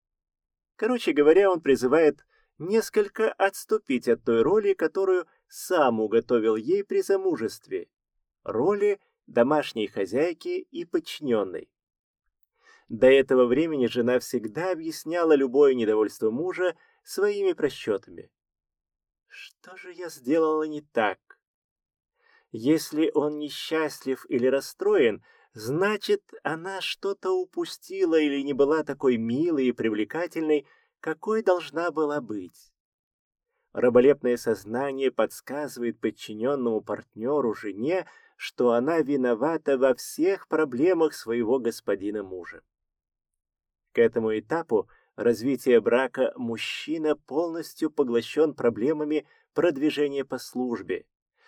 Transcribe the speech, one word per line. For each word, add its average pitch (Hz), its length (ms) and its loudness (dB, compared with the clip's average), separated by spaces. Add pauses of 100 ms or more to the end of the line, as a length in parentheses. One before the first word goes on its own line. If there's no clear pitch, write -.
(760)
Короче 226 380 -2
говоря, 160 360 6
он 175 120 0
призывает 139 640 2 (320)
несколько 208 760 -2
отступить - 760 -2
от 113 160 0
той 117 160 2
роли, 196 320 2
которую 185 540 0 (200)
сам 131 540 0
уготовил 110 560 2
ей 349 260 -2
при 392 180 -2
замужестве, 330 840 -2 (560)
роли 196 560 0 (260)
домашней 120 600 0
хозяйки 151 840 -4
и 339 120 -10
подчиненной. 117 880 -4 (1160)
До 117 180 4
этого 131 380 6
времени 139 400 2
жена 120 340 0
всегда 120 520 -6
объясняла 160 640 0
любое 135 400 4
недовольство 107 580 0
мужа 170 440 -4 (300)
своими 196 480 -2
просчетами. 107 760 -6 (1000)
"Что - 500 -20
же 180 160 -18
я 170 160 -12
сделала 156 540 0
не 151 180 -8
так?" 107 380 -2 (1300)
Если 151 640 0
он 151 240 0
несчастлив 147 880 -6
или 127 200 0
расстроен, 135 760 0 (300)
значит, 190 680 -2 (180)
она 170 400 -8
что-то 190 500 -6
упустила 180 880 -2
или 143 220 0
не 139 120 -4
была 143 300 2
такой 139 340 0
милой 131 500 0
и 123 40 2
привлекательной, 147 920 -2 (340)
какой 214 440 -4
должна 170 480 0
была 147 300 -2
быть. 104 520 -14 (1000)
Раболепное 123 640 4
сознание 127 760 -4
подсказывает 120 880 -6
подчиненному 113 840 -4
партнеру, 117 720 -4
жене, 113 540 -6 (280)
что - 360 0
она 139 300 2
виновата 139 760 0
во 131 160 4
всех - 540 -4
проблемах 156 640 0
своего 117 460 -2
господина 104 640 -4
мужа. 90 400 -14 (1300)
К - 80 -4
этому 110 380 2
этапу 110 520 -2 (260)
развития 120 640 2
брака 120 560 0
мужчина 147 800 -4
полностью 160 760 -6
поглощен 135 640 0
проблемами 147 720 0 (260)
продвижения 143 720 0
по 131 140 -8
службе, 113 640 -6 (420)